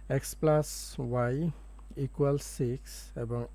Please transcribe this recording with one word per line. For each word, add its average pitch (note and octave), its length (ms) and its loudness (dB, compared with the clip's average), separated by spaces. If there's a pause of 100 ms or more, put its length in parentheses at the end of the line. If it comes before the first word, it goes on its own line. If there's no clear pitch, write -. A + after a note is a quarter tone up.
X C3+ 120 4
plus - 880 2
Y B2 380 2 (480)
equal C#3 400 2
six C3 420 -2 (360)
এবং A#2+ 400 -2